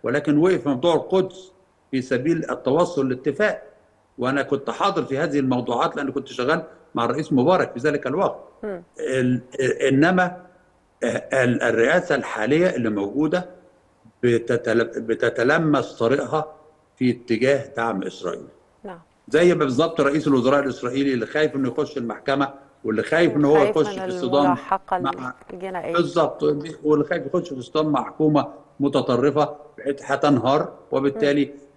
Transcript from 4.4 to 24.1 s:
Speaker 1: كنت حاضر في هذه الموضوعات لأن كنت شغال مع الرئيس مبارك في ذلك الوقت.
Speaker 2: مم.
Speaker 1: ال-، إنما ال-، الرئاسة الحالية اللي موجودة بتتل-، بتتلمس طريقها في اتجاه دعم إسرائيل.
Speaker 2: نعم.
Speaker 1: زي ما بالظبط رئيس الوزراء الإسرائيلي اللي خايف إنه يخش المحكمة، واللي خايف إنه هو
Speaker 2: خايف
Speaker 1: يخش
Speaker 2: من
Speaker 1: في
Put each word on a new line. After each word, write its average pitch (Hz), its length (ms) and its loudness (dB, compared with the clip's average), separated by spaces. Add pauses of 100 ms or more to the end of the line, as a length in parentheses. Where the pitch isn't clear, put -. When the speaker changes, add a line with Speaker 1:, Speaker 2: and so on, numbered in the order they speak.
Speaker 1:
كنت 135 280 -4
حاضر 165 340 -2
في 131 140 -4
هذه 147 220 0
الموضوعات 127 560 -2
لأن 139 160 -4
كنت 139 160 -6
شغال 156 360 -2 (320)
مع 117 100 0
الرئيس 143 280 -2
مبارك 143 400 4
في 120 60 -10
ذلك 143 280 -2
الوقت. 165 320 -2 (240)
Speaker 2:
مم. 190 200 -10 (160)
Speaker 1:
ال-، 127 420 0 (460)
إنما 175 500 2 (680)
ال-، 123 600 0
الرئاسة 131 520 2
الحالية 135 540 0
اللي 117 200 -2
موجودة 131 600 -2 (760)
بتتل-، 117 760 2
بتتلمس 123 1000 0
طريقها 143 460 0 (520)
في 127 140 2
اتجاه 123 540 0 (120)
دعم 110 260 -2
إسرائيل. 90 420 -8 (380)
Speaker 2:
نعم. 180 160 -14 (280)
Speaker 1:
زي 175 260 4
ما 151 100 2
بالظبط 143 380 0
رئيس 143 260 2
الوزراء 135 320 4
الإسرائيلي 135 540 -2
اللي 113 120 -2
خايف 151 300 0
إنه 135 120 -2
يخش 131 300 -4
المحكمة، 135 560 -2 (300)
واللي 110 200 -2
خايف 156 320 2
إنه 147 120 4
هو 151 80 6
Speaker 2:
خايف 143 140 6
Speaker 1:
يخش 156 280 0
Speaker 2:
من 185 120 -6
Speaker 1:
في 185 80 -6